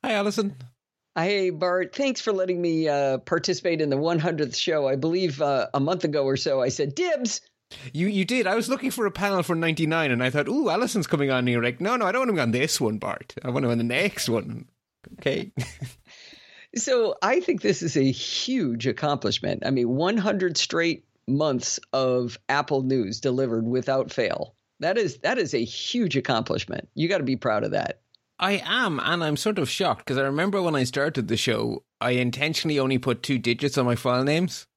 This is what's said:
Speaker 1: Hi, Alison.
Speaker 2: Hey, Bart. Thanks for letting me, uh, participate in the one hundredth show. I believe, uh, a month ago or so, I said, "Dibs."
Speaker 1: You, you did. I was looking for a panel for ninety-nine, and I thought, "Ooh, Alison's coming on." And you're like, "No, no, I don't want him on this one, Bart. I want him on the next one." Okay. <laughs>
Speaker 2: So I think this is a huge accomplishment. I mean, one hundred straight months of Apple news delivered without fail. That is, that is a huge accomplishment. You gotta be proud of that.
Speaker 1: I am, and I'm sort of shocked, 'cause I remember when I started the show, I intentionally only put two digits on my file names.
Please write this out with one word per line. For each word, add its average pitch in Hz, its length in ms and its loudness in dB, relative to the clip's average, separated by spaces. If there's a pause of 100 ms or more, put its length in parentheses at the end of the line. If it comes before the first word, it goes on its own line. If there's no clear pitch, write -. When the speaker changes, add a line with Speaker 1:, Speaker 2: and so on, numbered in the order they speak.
Speaker 1:
Hi, 247 120 -2
Alison. 202 420 0 (580)
Speaker 2:
Hey, 185 360 0
Bart. 180 440 0
Thanks 269 280 0
for 220 100 0
letting 185 300 0
me, 160 260 2
uh, 139 300 2
participate 165 640 0
in 151 80 0
the 139 80 2
one 165 220 2
hundredth 151 360 -2
show. 151 320 0
I 135 80 2
believe, 160 460 0
uh, 139 320 2
a 139 80 2
month 170 240 0
ago 147 180 2
or 135 140 2
so, 135 240 0
I 127 80 2
said, 139 260 -2
"Dibs." 302 460 -2 (500)
Speaker 1:
You, 160 160 0
you 196 160 2
did. 226 240 0
I 190 80 2
was 226 140 0
looking 262 220 -2
for 233 140 -2
a 196 60 0
panel 190 320 0
for 175 120 0
ninety-nine, 160 540 0
and 123 140 2
I 127 60 2
thought, 147 180 0
"Ooh, 262 220 0
Alison's 202 380 0
coming 143 240 2
on." 127 80 2
And 123 100 2
you're 120 120 2
like, 123 200 -2
"No, 226 160 0
no, 226 80 0
I 185 80 0
don't 254 80 2
want 247 100 0
him 175 80 2
on 117 120 2
this 127 280 0
one, 110 180 0
Bart. - 360 -8 (100)
I 131 60 -4
want 131 160 0
him 117 60 2
on 117 60 2
the 117 60 0
next 131 460 0
one." 113 400 -4 (500)
Okay. 139 380 -2
<laughs> - 40 -4 (1120)
Speaker 2:
So 233 480 2
I 254 200 4
think 294 200 0
this 208 200 2
is 160 160 0
a 135 160 4
huge 131 720 -2
accomplishment. - 800 -2
I 127 60 0
mean, 123 180 2
one 165 260 2
hundred 190 400 0
straight 170 480 0 (240)
months 135 540 0 (100)
of 127 560 0
Apple 139 360 2
news 120 360 0
delivered 123 480 0
without 127 420 0
fail. - 460 -2 (240)
That 180 180 0
is, 185 200 -2
that 233 200 0
is 180 160 -2
a 117 120 0
huge 196 500 -2
accomplishment. - 800 -2
You 160 140 0
gotta 147 160 0
be 131 100 0
proud 110 300 0
of 104 60 -4
that. - 280 -4 (400)
Speaker 1:
I 190 240 0
am, 190 400 0
and 170 180 0
I'm 151 140 0
sort 208 240 -2
of 139 100 0
shocked, - 360 0
'cause 131 120 0
I 135 40 2
remember 170 400 0
when 170 140 2
I 131 100 4
started 139 420 0
the 117 80 2
show, 113 480 0 (160)
I 120 120 0
intentionally 139 680 0
only 131 200 2
put 123 220 0
two 135 160 0
digits 120 400 0
on 131 80 2
my 120 100 2
file 123 280 0
names. 156 420 0 (120)